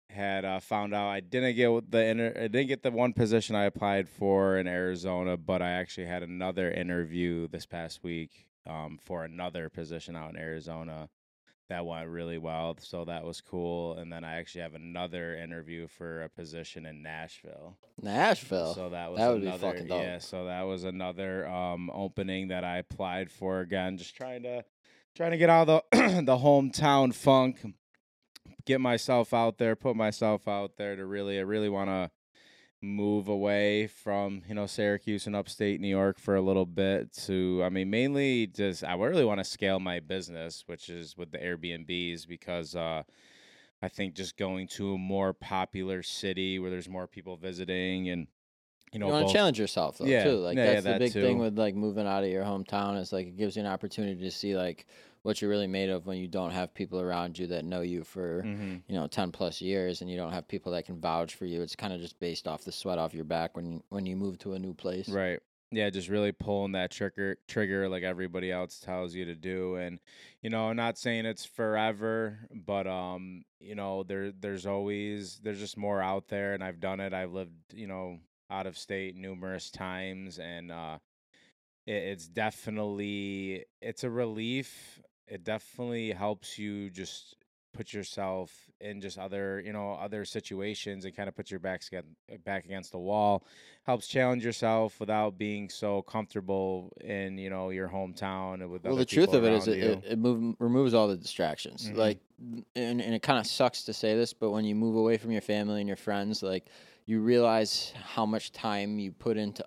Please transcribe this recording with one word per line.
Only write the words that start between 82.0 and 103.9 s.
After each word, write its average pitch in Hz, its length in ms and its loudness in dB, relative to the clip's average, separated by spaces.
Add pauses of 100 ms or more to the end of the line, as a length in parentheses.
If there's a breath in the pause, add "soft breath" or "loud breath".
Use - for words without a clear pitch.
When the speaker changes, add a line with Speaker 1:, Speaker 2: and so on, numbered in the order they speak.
Speaker 1:
definitely, 101 1400 -4 (160)
it's 113 240 -10
a 123 60 -2
relief. 117 920 -4 (260)
It 98 160 -12
definitely 113 720 -4
helps 101 460 -4
you 101 320 -6
just - 440 -12 (380)
put - 220 -12
yourself 95 760 -6 (120)
in 101 180 -10
just 95 180 -10
other, 98 460 -4
you 104 80 -8
know, 101 220 -4
other 101 320 -6
situations 98 800 -6
and 92 100 -10
kinda 98 160 -6
put - 180 -12
your 95 80 -6
backs 92 300 -6
against, 82 220 -10 (340)
back 98 220 -4
against 95 260 -10
the 92 60 -8
wall. 101 440 4 (420 loud breath)
Helps 123 220 0
challenge 127 380 2
yourself 113 560 2
without 107 380 0
being 104 320 -4
so 101 320 -2
comfortable 95 1000 -2
in, 98 380 -4
you 95 100 -6
know, 95 220 -4
your 92 180 -4
hometown 95 720 -4
and 90 100 -8
with 87 140 -10
Speaker 2:
Well, 123 80 2
Speaker 1:
other 131 80 2
Speaker 2:
the 127 60 4
truth 185 240 6
Speaker 1:
people 151 80 8
Speaker 2:
of 113 80 6
it 110 80 8
is 101 120 4
Speaker 1:
around 107 120 4
Speaker 2:
it, 95 40 2
Speaker 1:
you. 110 100 6
Speaker 2:
it, 98 180 -2
it 113 80 2
move, 117 400 2
removes 120 340 4
all 110 160 8
the 98 80 2
distractions. - 720 -4
Speaker 1:
Mm-hmm. 104 100 -4
Speaker 2:
Like, 107 200 4 (580)
and, 120 240 0
and 117 140 0
it 110 80 -2
kinda 123 220 4
sucks - 400 2
to 107 100 -6